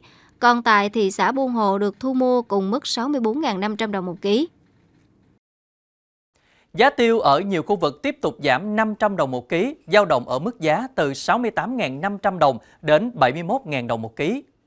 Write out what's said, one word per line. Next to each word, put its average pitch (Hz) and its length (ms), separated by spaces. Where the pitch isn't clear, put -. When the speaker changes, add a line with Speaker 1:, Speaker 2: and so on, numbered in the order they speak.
Speaker 1:
còn 240 240
tại 208 280
thị 208 200
xã 196 220
Buôn 269 200
Hồ 202 260
được 202 220
thu 262 140
mua 254 280
cùng 202 280
mức - 160
sáu 240 220
mươi 294 120
bốn 226 200
ngàn 220 200
năm 208 160
trăm 214 160
đồng 185 140
một 180 160
ký. 226 260
Speaker 2:
Giá 233 160
tiêu 226 300
ở 143 200
nhiều 190 220
khu 202 140
vực 147 260
tiếp 294 180
tục - 240
giảm 170 320
năm 220 180
trăm 202 220
đồng 143 140
một 123 180
ký, 220 260
dao 202 120
động 131 240
ở 123 100
mức 208 220
giá 165 340
từ 143 200
sáu 185 240
mươi 240 120
tám 214 260
ngàn 143 240
năm 196 180
trăm 185 200
đồng 139 200
đến 165 320
bảy 131 180
mươi 165 100
mốt 214 220
ngàn 131 220
đồng 117 160
một 110 140
ký. 208 260